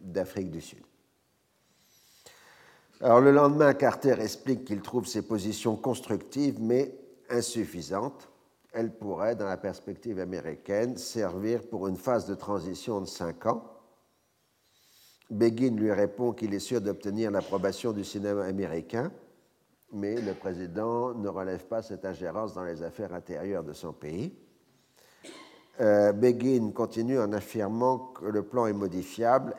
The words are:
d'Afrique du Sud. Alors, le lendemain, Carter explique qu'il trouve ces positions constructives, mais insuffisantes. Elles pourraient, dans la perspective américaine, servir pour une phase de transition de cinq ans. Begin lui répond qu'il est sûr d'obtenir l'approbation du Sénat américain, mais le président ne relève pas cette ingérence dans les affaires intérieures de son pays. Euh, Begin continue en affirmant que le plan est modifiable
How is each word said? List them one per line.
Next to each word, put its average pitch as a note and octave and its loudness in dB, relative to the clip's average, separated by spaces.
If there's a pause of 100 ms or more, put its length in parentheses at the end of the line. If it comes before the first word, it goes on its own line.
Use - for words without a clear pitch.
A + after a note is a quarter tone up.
d'Afrique F#2 -4
du D#2+ -10
Sud. - -18 (2250)
Alors, A#2+ 10
le C#3 10
lendemain, C#3+ 8
Carter C3+ 4
explique A2 -2
qu'il G2+ -4
trouve A#2+ -4
ces G#2+ -4
positions G#2+ -2
constructives, A#2 -2
mais B2 2 (320)
insuffisantes. G#2 -4 (420)
Elles A2+ -4
pourraient, G2+ -2
dans G#2 -4
la F#2 -4
perspective F#2+ -8
américaine, F#2 -4
servir G#2+ -4
pour G2 -4
une F#2 -2
phase A#2 0
de G2 -6
transition F#2+ -4
de F#2 -6
cinq E2 -8
ans. - 0 (1700)
Begin A#2 2
lui G#2+ 2
répond G2+ 2
qu'il A2 -4
est G2 0
sûr A#2 -2
d'obtenir G2+ -2
l'approbation G2 0
du G2+ -4
Sénat G2+ -2
américain, F#2+ -4 (800)
mais G#2 -4
le G2+ -4
président G#2+ -4
ne G#2+ -6
relève F#2 -6
pas A2+ -4
cette G2 -10
ingérence F2+ -6
dans F2+ -8
les E2+ -6
affaires F2 -8
intérieures F2 -6
de D2+ -10
son D#2+ -10
pays. E2+ -8 (1400)
Euh, G#2 6
Begin B2 4
continue A#2 0
en G#2 2
affirmant A2+ 0
que F#2 -12
le G#2 0
plan A#2 0
est G#2 0
modifiable G#2+ 0